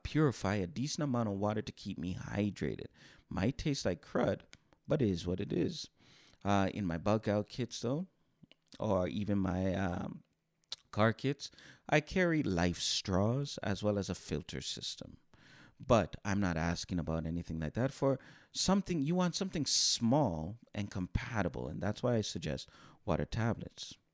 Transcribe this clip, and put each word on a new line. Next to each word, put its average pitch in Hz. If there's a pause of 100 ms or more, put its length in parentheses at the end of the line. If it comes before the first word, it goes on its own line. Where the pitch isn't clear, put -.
purify 123
a 95
decent 127
amount 120
of 101
water 104
to -
keep -
me 90
hydrated. 85 (420)
Might 98
taste 139
like 92
crud, - (460)
but -
it 107
is 87
what 92
it -
is. - (560)
Uh, 98
in 104
my 82
bug 107
out 104
kits, -
though, 147 (720)
or 95
even 101
my, 92
um, 92 (680)
car 110
kits, - (380)
I 151
carry 170
life 87
straws 110
as 95
well 104
as 95
a 90
filter -
system. - (680)
But 110
I'm 104
not 87
asking 85
about 80
anything 82
like 78
that. 131
For 139 (340)
something, 185
you 151
want 180
something 151
small 113 (160)
and 101
compatible, 90
and 101
that's 101
why 123
I 110
suggest 78 (380)
water 76
tablets. - (200)